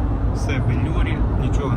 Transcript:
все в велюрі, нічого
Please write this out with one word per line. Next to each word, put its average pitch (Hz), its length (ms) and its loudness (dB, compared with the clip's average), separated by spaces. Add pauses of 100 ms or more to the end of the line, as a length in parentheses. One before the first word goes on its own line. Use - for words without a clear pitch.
(360)
все - 160 -2
в 127 160 0
велюрі, - 500 0 (240)
нічого 127 360 0